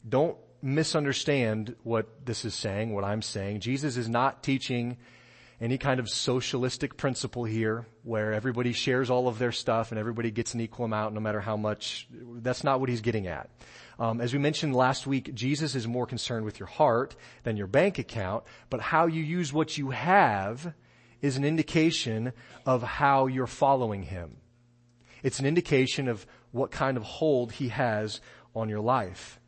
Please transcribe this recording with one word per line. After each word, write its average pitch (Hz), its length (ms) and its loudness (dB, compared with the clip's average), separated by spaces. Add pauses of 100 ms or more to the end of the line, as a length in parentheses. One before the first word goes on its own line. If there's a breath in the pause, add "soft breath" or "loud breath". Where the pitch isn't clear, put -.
Don't 131 300 2 (260)
misunderstand 139 1200 0
what 113 420 -2
this 120 200 -4
is 110 100 -4
saying, 107 400 -4
what 101 100 -2
I'm 104 180 0
saying. 101 380 -4
Jesus 135 360 -2
is 117 120 -2
not 123 340 2
teaching 123 540 -2 (640 loud breath)
any 120 200 -2
kind 131 220 2
of 117 100 -6
socialistic 127 880 -2
principle 123 460 -4
here 110 420 0 (160)
where 107 320 -2
everybody 120 400 0
shares 127 340 2
all 127 180 2
of 117 120 0
their 120 140 0
stuff 113 380 0
and 113 80 -4
everybody 113 320 -2
gets 110 220 -4
an 120 80 -2
equal 113 240 -4
amount 107 300 -2
no 107 60 -4
matter 107 200 0
how 107 160 -2
much. 107 540 -4
That's 120 520 -6
not 139 160 2
what 131 120 0
he's 120 100 0
getting 107 260 0
at. 80 220 -8 (500 loud breath)
Um, 117 220 0
as 120 140 -2
we 143 40 2
mentioned 147 380 2
last 127 300 4
week, 135 280 -2
Jesus 135 400 -2
is 113 140 -2
more 120 180 -2
concerned 117 380 -4
with 107 160 -6
your 95 60 -10
heart 127 500 4 (260 loud breath)
than 113 140 -2
your 101 120 -4
bank 165 300 4
account, 104 460 -4 (240 loud breath)
but - 120 -2
how 165 260 4
you 160 160 0
use 160 280 -2
what 151 280 0
you 135 120 -2
have 127 840 2 (480 soft breath)
is 135 160 2
an 139 60 0
indication 151 880 2 (320 loud breath)
of 127 160 4
how 135 440 4
you're 131 200 -2
following 123 560 2
him. 90 340 -10 (840 loud breath)
It's - 180 -2
an 135 60 0
indication 143 600 2
of 113 200 -4 (260 loud breath)
what 131 180 -2
kind 135 280 0
of 113 40 -4
hold 123 500 0
he 131 160 -4
has 110 520 -2 (340 loud breath)
on 110 140 -2
your 107 120 -2
life. 110 680 -2